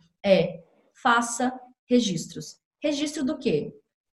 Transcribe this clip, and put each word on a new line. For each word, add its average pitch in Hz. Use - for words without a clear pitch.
é: 185
faça 240
registros. 202
Registro 294
do 247
quê? 156